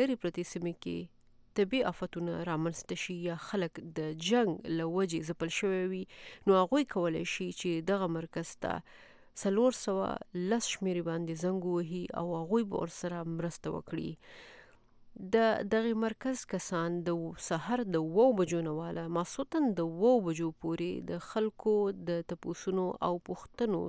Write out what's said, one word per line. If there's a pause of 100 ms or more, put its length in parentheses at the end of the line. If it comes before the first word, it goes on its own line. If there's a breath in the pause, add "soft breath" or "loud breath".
لرې
پرتې
سیمې
کې (580)
طبي
آفتونه
رامنځته
شي
یا
خلک (160)
د (160)
جنګ
له
وجې (100)
ځپل
شوي (120)
وي، (420 loud breath)
نو
هغوی
کولی
شي
چې
دغه
مرکز (120)
ته (680 loud breath)
څلور
سوه (380)
لس
شمېرې
باندې
زنګ
ووهي (180)
او (120)
هغوی
به
ورسره
مرسته
وکړي. (1200 loud breath)
د (380)
دغې
مرکز
کسان (120)
د
و-، (140)
سحر (140)
د
اوو (120)
بجو
نه
واله (140)
ماسوتن (140)
د
اوو (140)
بجو (140)
پورې
د
خلکو (320)
د
تپوسونو (240)
او
پوښتنو